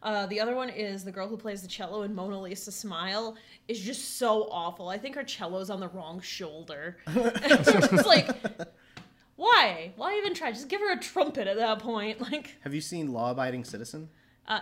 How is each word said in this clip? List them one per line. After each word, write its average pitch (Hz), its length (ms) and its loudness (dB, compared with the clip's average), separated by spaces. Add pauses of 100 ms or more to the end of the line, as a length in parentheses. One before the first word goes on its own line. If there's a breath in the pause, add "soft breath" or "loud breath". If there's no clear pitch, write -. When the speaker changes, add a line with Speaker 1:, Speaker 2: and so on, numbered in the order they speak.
Speaker 1:
Uh, 208 240 -2
the 208 140 -2
other 233 140 0
one 254 160 -2
is 196 340 -6
the 190 80 -10
girl 190 160 -6
who 220 80 -8
plays 208 260 -8
the 185 60 -14
cello 202 340 -6
in 208 120 -4
Mona 190 260 -6
Lisa 196 320 -10
Smile 202 640 -4 (320 loud breath)
is 226 120 -4
just - 380 -6
so 220 340 4
awful. 175 360 -4
I 190 80 -4
think 269 200 -8
her 277 100 -6
cello's 185 440 -6
on 190 100 -6
the 180 80 -6
wrong 175 320 -12
shoulder. 160 840 -10
<laughs> - 60 -12
It's 226 640 6 (180)
just 262 160 8
like, 339 220 8 (1080 loud breath)
why? 226 600 6
Why 339 220 -2
even 392 160 -2
try? 302 160 -4
Just 254 180 -8
give 403 120 -2
her 403 120 2
a - 60 -2
trumpet 285 480 0
at 196 100 0
that 220 220 2
point. 220 420 -4
<laughs> 247 100 -6
Like, 294 320 -8
Speaker 2:
Have 139 120 -8
you 151 60 -2
seen 151 320 -4
Law 117 200 0
Abiding 127 320 -4
Citizen? 139 440 -12 (400 soft breath)
Speaker 1:
Uh, 214 140 -2